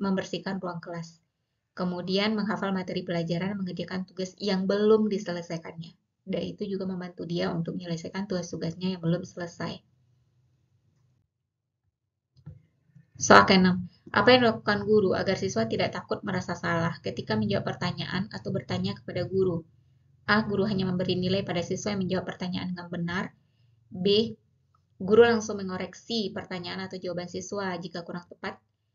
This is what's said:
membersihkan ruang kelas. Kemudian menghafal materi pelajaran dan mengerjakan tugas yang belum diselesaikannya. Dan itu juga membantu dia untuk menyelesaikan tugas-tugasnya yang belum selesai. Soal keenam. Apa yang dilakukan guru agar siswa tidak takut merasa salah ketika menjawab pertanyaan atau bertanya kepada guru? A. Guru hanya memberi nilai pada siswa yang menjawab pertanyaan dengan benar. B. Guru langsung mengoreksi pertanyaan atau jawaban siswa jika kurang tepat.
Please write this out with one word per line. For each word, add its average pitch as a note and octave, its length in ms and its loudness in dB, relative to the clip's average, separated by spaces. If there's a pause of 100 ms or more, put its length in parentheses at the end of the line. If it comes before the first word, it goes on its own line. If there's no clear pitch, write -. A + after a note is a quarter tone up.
membersihkan F#3+ 600 -2
ruang E3+ 200 -6
kelas. E3+ 400 -12 (520)
Kemudian F#3 640 0
menghafal G3 360 -2
materi F#3 280 -2
pelajaran E3+ 520 -2
dan G3+ 80 -6
mengerjakan F3+ 440 -6
tugas - 320 -8
yang F#3+ 280 0
belum G#3+ 440 4
diselesaikannya. E3+ 880 -6 (280)
Dan F#3 160 -2
itu F#3 240 -6
juga F#3 240 -4
membantu F3 360 -8
dia F3 280 -2
untuk E3 240 -4
menyelesaikan F3 480 -6
tugas-tugasnya F3 720 -4
yang E3+ 40 -14
belum E3+ 240 0
selesai. - 560 -10 (3250)
Soal G3+ 300 8
keenam. F#3 420 6 (280)
Apa A#3+ 160 8
yang B3 160 8
dilakukan G3+ 400 0
guru G#3 240 6
agar F#3 240 0
siswa G3 320 -2
tidak G3+ 240 0
takut - 320 -6
merasa F#3 320 -4
salah E3+ 480 0
ketika - 320 -4
menjawab G3 320 0
pertanyaan F3+ 640 -4
atau F#3+ 160 -10
bertanya F#3+ 480 -2
kepada F3+ 320 -6
guru? F3+ 400 0 (560)
A. G#3 200 4
Guru G3+ 200 0
hanya F#3+ 240 0
memberi F3+ 320 0
nilai F#3 240 0
pada F3 160 -2
siswa F3+ 320 -4
yang F#3+ 160 -2
menjawab F3 160 0
pertanyaan F3+ 480 -6
dengan F3 160 -8
benar. F3 380 -4 (680)
B. G3+ 440 2 (640)
Guru A3 280 8
langsung G#3+ 320 0
mengoreksi F#3 720 -4
pertanyaan F#3 560 -8
atau F#3+ 80 -10
jawaban F3+ 320 -6
siswa F#3 480 -6
jika F3 320 -8
kurang - 200 -8
tepat. - 280 -12 (400)